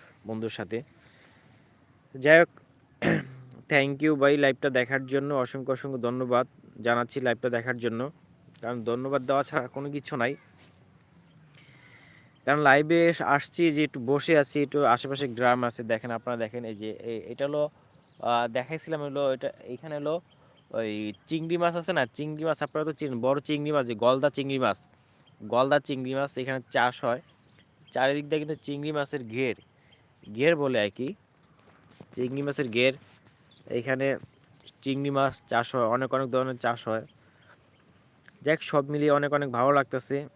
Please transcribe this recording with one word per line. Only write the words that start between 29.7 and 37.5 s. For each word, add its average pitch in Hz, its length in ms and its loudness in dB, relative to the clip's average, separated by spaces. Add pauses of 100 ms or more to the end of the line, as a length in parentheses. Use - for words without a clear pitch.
ঘের 143 220 2
বলে 135 240 0
আর 104 100 2
কি, 131 260 -8 (1000)
চিংড়ি 127 260 -4
মাছের 143 280 -4
ঘের। 123 240 4 (720)
এখানে 131 520 -2 (640)
চিংড়ি 135 280 -2
মাছ 139 400 0
চাষ 120 260 0
হয়, 123 80 2
অনেক 123 300 0
অনেক 131 180 -2
ধরনের 127 260 -2
চাষ 117 300 -4
হয়। 110 180 -4 (1400)